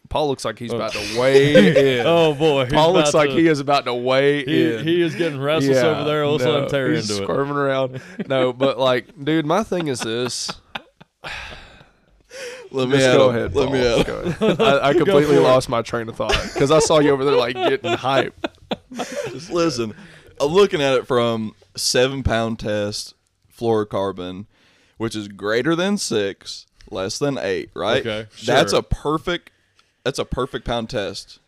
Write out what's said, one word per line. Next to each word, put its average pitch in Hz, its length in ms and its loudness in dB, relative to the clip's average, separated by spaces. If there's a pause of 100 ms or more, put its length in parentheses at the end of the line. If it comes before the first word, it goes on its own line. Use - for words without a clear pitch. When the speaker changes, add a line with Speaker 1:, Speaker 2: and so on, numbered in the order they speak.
Speaker 1:
Paul 147 180 -2
looks 131 160 -4
like 110 160 -6
he's 120 140 -8
Speaker 2:
Oh. - 20 -4
Speaker 1:
about 110 160 -4
to 107 280 -6
weigh 135 800 6
Speaker 2:
<laughs> - 20 -
Speaker 1:
in. 123 40 -2
Speaker 2:
Oh, 165 280 4
boy, 139 320 2
he's 123 80 -4
Speaker 1:
Paul 156 180 4
looks 151 200 4
Speaker 2:
about 160 80 4
Speaker 1:
like 147 100 4
Speaker 2:
to, 131 80 -4
Speaker 1:
he 165 100 4
is 147 140 2
about 139 240 0
to 123 80 -2
weigh 135 500 2
Speaker 2:
he, 160 300 2
Speaker 1:
in. - 100 -6
Speaker 2:
he 170 180 2
is 160 140 0
getting 156 240 -2
restless 139 380 2
Speaker 1:
Yeah, 123 140 4
Speaker 2:
over - 120 -2
there. 147 240 0
Let's 147 160 0
let 123 120 2
him 143 80 0
Speaker 1:
no, - 40 -4
Speaker 2:
tear 135 240 -2
Speaker 1:
he's 110 180 -2
Speaker 2:
into 101 140 -4
it. - 20 -4
Speaker 1:
squirming 139 300 -2
around. 135 460 -2 (120)
Speaker 2:
<laughs> - 140 -10
Speaker 1:
No, 127 240 0
but, 127 260 0
like, 127 460 -2
dude, 156 220 0
my 175 180 0
thing 180 240 -4
is 123 140 -4
this. 117 500 -6 (2250)
Speaker 3:
Let 131 180 -4
me 139 80 0
Speaker 1:
Just 131 100 4
Speaker 3:
at 147 100 4
Speaker 1:
go 131 120 6
Speaker 3:
him. 120 60 0
Speaker 1:
ahead, 107 200 -4
Speaker 3:
Let 135 160 0
me 131 100 0
Speaker 1:
Paul. 120 200 2
Speaker 3:
at - 40 -2
Speaker 1:
Go - 180 -6
Speaker 3:
him. - 80 -6
Speaker 1:
ahead. 208 300 -2
I, 139 280 2
I 143 40 2
Speaker 2:
<laughs> - 0 -
Go 170 120 2
Speaker 1:
completely 147 300 4
Speaker 2:
for 139 60 6
it. - 20 4
Speaker 1:
lost 127 260 2
my 117 120 0
train 113 280 -6
of - 80 -14
thought 110 160 -2 (220)
'cause 139 160 2
I 156 80 6
saw 156 200 4
you 143 120 4
over 131 120 0
there, 139 120 2
like, 123 200 0
getting 135 380 -2
hype. 127 400 -2 (580)
Speaker 3:
<laughs> 440 580 -10
Listen, 147 440 -2 (480)
I'm 147 100 0
looking 190 300 2
at 135 140 2
it 110 120 -2
from 117 480 0 (200)
seven 131 480 0
pound 113 360 -2
test 104 540 -6 (440)
fluorocarbon, 98 920 -4 (500)
which 113 180 -6
is 104 140 -8
greater 110 460 -2
than 196 220 0
six, - 680 -6 (260)
less 95 260 -6
than 139 200 -2
eight, 82 360 -4
right? 117 320 -2
Speaker 2:
Okay, 110 220 -8 (180)
Speaker 3:
That's 127 260 2
Speaker 2:
sure. 160 80 2
Speaker 3:
a 113 40 -2
perfect, - 680 -6 (520)
that's - 160 -4
a 110 60 -4
perfect 120 400 -6
pound 117 240 -6
test 101 580 -8